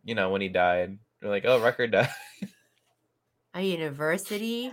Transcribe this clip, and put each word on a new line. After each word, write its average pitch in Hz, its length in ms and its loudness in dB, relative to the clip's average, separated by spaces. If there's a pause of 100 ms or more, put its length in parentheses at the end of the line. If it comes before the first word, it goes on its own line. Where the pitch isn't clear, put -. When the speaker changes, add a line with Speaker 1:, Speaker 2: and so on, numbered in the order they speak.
Speaker 1:
you 113 120 -8
know, 95 140 2
when 98 120 0
he 98 80 -2
died, 90 480 2 (240)
we're 104 80 -6
like, 101 160 -2
"Oh, 123 140 4
Wrecker 120 280 0
died." 113 220 4 (320)
<laughs> - 80 -10 (1040)
Speaker 2:
A 180 60 -6
university? 190 1120 -2